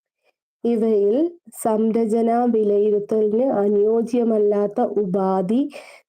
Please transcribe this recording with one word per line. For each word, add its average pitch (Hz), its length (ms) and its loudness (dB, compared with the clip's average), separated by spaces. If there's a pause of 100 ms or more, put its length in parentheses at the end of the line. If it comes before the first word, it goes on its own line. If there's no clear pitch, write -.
(640)
ഇവയിൽ 226 760 0 (240)
സംരചന 226 840 0
വിലയിരുത്തലിന് 214 1000 0
അനുയോജ്യമല്ലാത്ത 214 1400 0
ഉപാധി 196 880 -2 (400)